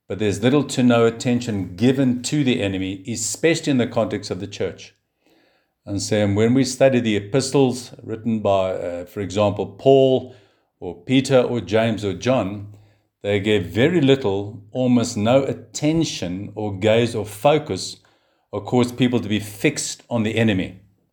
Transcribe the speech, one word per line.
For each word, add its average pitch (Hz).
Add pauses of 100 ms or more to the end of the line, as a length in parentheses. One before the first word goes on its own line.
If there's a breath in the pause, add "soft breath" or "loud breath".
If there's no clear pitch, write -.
but 98
there's 98
little 131
to 135
no 120
attention 113
given 123
to 151
the 110
enemy, 95
especially 156
in 135
the 117
context 107
of 92
the 98
church. - (880)
And 101
so 104
when 113
we 135
study 123
the 107
epistles 123
written 110
by, 98
uh, 90
for -
example, 101
Paul 131 (440 loud breath)
or 87
Peter 131
or 120
James 104
or 98
John, 104 (460 soft breath)
they 101
gave 98
very 143
little, 104 (100)
almost 123
no 120
attention 135
or 104
gaze 113
or 104
focus 143 (500)
or 104
caused 120
people 123
to 98
be 104
fixed -
on 117
the 110
enemy 104 (320)